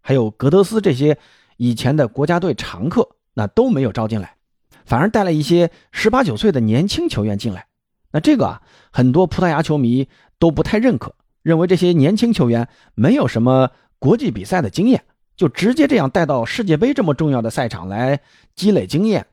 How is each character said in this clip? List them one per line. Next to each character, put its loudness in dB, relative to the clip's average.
还 -2
有 0
格 -2
德 4
斯 0
这 2
些 0
以 0
前 -2
的 2
国 -4
家 0
队 -2
常 -8
客， -2
那 -4
都 0
没 0
有 -2
招 -4
进 -4
来， -12
反 -2
而 2
带 0
了 0
一 0
些 2
十 0
八 2
九 0
岁 0
的 -2
年 2
轻 -4
球 -4
员 -4
进 -8
来。 -16
那 -2
这 2
个 0
啊， -8
很 2
多 4
葡 -4
萄 2
牙 0
球 -2
迷 0
都 4
不 -4
太 -2
认 2
可， -12
认 0
为 2
这 2
些 2
年 2
轻 0
球 0
员 -2
没 2
有 0
什 -2
么 2
国 2
际 -4
比 -10
赛 -2
的 -4
经 0
验， 2
就 2
直 0
接 2
这 0
样 0
带 0
到 -2
世 -6
界 2
杯 0
这 -2
么 0
重 -2
要 0
的 -4
赛 -4
场 -10
来 -2
积 -2
累 0
经 -2
验 -2